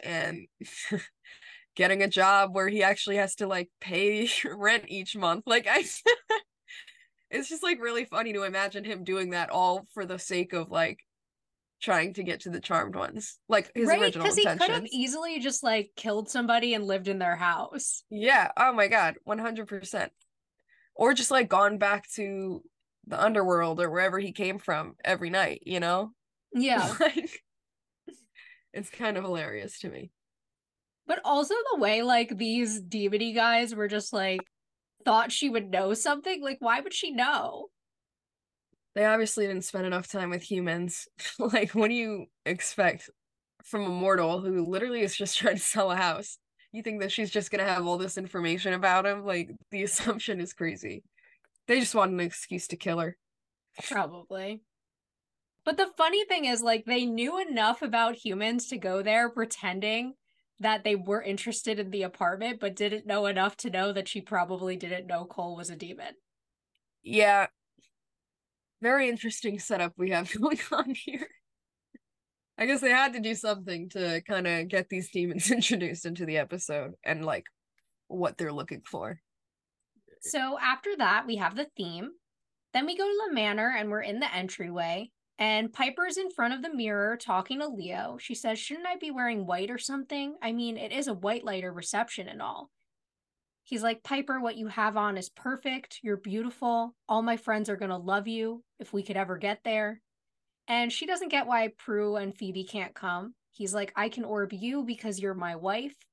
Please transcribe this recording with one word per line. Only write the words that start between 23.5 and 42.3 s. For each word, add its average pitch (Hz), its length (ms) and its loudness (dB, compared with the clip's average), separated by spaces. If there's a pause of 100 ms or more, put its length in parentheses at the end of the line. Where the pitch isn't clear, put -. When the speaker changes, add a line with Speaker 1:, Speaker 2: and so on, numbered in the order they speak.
Speaker 1:
or 175 100 2
wherever 185 280 2
he 196 140 -4
came 196 260 -2
from 156 360 -4 (100)
every 180 260 0
night, 190 340 0
you 180 160 -2
know? 185 320 0 (400)
Speaker 2:
Yeah. 247 460 2
Speaker 1:
<laughs> - 0 -
Like, - 440 0 (1300)
it's 202 160 -10
kind 220 280 -2
of 190 60 -4
hilarious 156 560 -6
to - 100 -10
me. - 220 -14 (960)
Speaker 2:
But 359 200 0
also 285 300 2 (160)
the 427 80 0
way, 214 240 4
like, 233 340 4
these 220 440 0
demony 208 520 0
guys 233 420 4
were 214 120 -2
just, 208 260 -4
like, 190 280 0 (640)
thought 233 260 6
she - 180 0
would 220 220 -2
know 190 240 2
something. 294 480 0
Like, 269 180 -4
why 240 200 4
would 381 120 -8
she - 180 -4
know? - 580 0 (1300)
Speaker 1:
They 208 100 4
obviously 220 420 4
didn't 190 180 -2
spend 185 200 -4
enough 180 220 -2
time 185 220 -4
with 175 200 -4
humans. 175 580 -2 (160)
<laughs> - 160 -8
Like, 220 340 2
what 214 160 4
do 233 40 0
you 220 340 -4 (180)